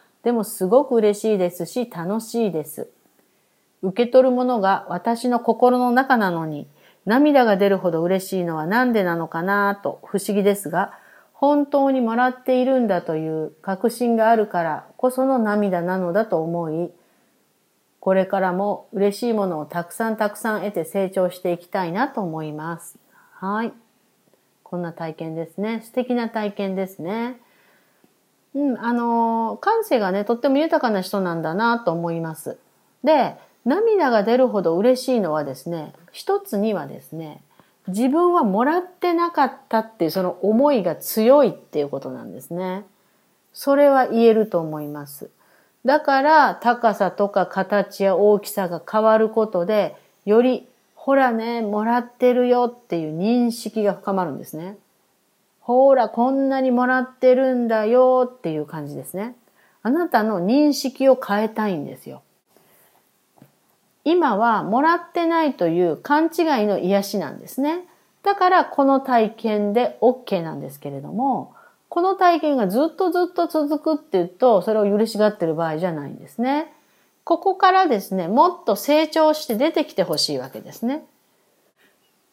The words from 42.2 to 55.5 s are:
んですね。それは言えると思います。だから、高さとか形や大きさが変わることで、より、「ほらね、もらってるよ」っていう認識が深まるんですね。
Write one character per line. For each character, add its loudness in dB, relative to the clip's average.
ん -14
で -16
す -20
ね。 -6
そ 0
れ 6
は 4
言 2
え 8
る 2
と -2
思 -6
い -8
ま -12
す。 -18
だ 2
か 0
ら、 4
高 2
さ 0
と -2
か 0
形 -2
や 2
大 4
き -10
さ -4
が -8
変 0
わ 6
る 2
こ 0
と -2
で、 0
よ 6
り、 0
「ほ -2
ら 4
ね、 -4
も -4
ら 0
っ -4
て 0
る 2
よ」 2
っ -20
て -4
い -6
う -6
認 2
識 -6
が 2
深 -4
ま 0
る -6
ん -8
で -12
す -16
ね。 -12